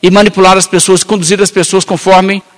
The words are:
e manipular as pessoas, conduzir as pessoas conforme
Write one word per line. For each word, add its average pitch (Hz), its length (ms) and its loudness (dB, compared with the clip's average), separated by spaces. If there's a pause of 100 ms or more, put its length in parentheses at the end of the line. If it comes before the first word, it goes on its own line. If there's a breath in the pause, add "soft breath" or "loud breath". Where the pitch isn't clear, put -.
e 180 80 4
manipular 190 440 2
as 185 120 -2
pessoas, 185 360 0
conduzir 190 380 -2
as 202 80 0
pessoas 185 340 -2
conforme 190 600 0 (140)